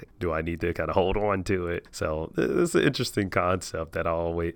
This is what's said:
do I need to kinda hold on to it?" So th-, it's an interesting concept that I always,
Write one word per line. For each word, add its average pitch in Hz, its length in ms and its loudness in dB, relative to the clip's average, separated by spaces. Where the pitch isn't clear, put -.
do 85 140 0
I 80 80 0
need 82 200 -4
to 85 120 0
kinda 78 180 -2
hold 95 240 4
on 101 300 0
to 90 220 0
it?" 87 240 -4
So 80 440 -4
th-, - 140 2
it's 175 260 2
an - 80 4
interesting 120 460 0
concept 90 640 0
that 82 120 -2
I 85 40 0
always, 85 460 0